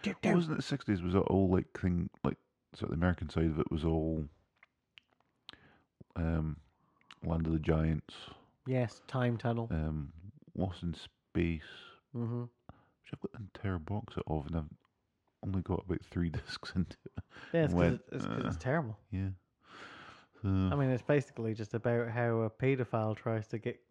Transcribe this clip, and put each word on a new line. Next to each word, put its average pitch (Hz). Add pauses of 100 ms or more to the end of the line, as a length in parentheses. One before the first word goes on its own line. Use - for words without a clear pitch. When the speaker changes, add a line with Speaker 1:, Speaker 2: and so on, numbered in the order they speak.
Speaker 1:
doop, 196
doop. 180
Speaker 2:
Wasn't 165
it -
sixties? 104
Was 87
it 98
all, 95
like, 92 (120)
thing, 87 (140)
like, - (380)
sort -
of -
the 82
American 87
side 82
of 78
it -
was 78
all, 80 (1900)
um, 80 (680)
Land 82
of 80
the 80
Giants. 80 (520)
Speaker 1:
Yes, 127
Time 123
Tunnel. 117
Speaker 2:
Um, 78 (420)
Lost 92
in 82
Space. - (540)
Speaker 1:
Mm-hmm. 120
Speaker 2:
Which -
I've -
got -
an 98
entire 92
box 95
set -
of, 76
and 82
I've 78 (800)
only 92
got -
about 95
three 85
<laughs> 73
discs -
into 90
it. - (280)
Speaker 1:
Yeah, 165
it's 98
'cause 87
Speaker 2:
Went, 85
Speaker 1:
it, - (100)
it's -
'cause 55
it's -
Speaker 2:
uh, 82
Speaker 1:
terrible. 131 (140)
Speaker 2:
Yeah. 95 (1120)
So 101
Speaker 1:
I 95
mean, 135
it's 123
basically 117
just 107
about 117
how 117
a 110
paedophile 117
tries 113
to 117
get 117 (100)